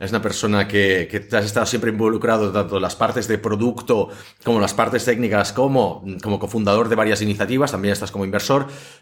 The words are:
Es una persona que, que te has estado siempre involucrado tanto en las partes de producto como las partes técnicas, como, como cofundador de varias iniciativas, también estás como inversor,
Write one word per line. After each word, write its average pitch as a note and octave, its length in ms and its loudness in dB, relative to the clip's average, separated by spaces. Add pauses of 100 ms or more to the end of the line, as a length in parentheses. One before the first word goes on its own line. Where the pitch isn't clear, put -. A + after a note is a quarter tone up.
Es G2 100 -6
una A2 100 0
persona G#2 460 0
que, G2 420 2
que G#2 120 -4
te - 160 -4
has G#2 80 2
estado G#2+ 200 0
siempre A2+ 280 0
involucrado A2 580 2
tanto F#2+ 280 -2
en F#2+ 40 0
las F2 140 -4
partes A2+ 320 0
de G#2+ 100 0
producto A2+ 680 0 (340)
como A#2 160 2
las G2+ 160 0
partes A2+ 300 0
técnicas, G#2+ 480 0
como, B2 520 0 (160)
como G2+ 200 -2
cofundador G#2+ 480 2
de A2 80 2
varias G#2+ 260 2
iniciativas, G#2+ 480 0
también G2+ 220 0
estás F#2+ 180 -4
como G2+ 140 -4
inversor, C3+ 420 0 (360)